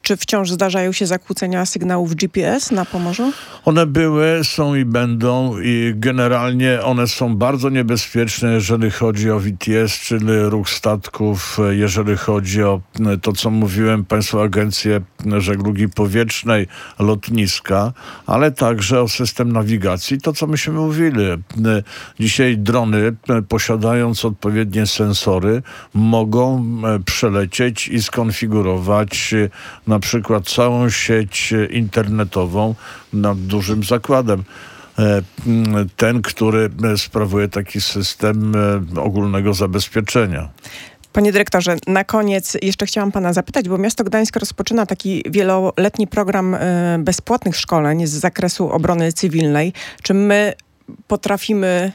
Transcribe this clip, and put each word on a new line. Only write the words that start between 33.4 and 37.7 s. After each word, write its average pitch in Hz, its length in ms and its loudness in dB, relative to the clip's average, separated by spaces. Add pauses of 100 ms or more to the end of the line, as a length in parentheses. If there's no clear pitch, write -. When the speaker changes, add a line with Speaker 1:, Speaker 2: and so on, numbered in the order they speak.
Speaker 2:
zakładem. 113 600 0 (560)
E, 104 220 4 (260)
m, 107 500 2
ten, 117 240 2
który, 110 480 0 (240)
e, 101 40 0
sprawuje 104 500 -2
taki 101 340 -6